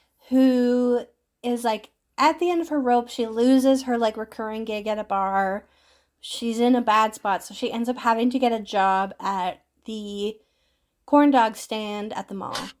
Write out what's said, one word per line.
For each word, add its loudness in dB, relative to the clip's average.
who 2
is, -4
like, -4
at 2
the 2
end 0
of -6
her -2
rope. 2
She -4
loses 4
her, 0
like, 0
recurring -8
gig -6
at -2
a -8
bar. -2
She's -6
in 6
a 2
bad 2
spot, -4
so -18
she -6
ends -4
up -4
having 0
to -2
get 2
a -4
job 0
at -6
the -8
corn 6
dog 4
stand -8
at -8
the -12
mall. -10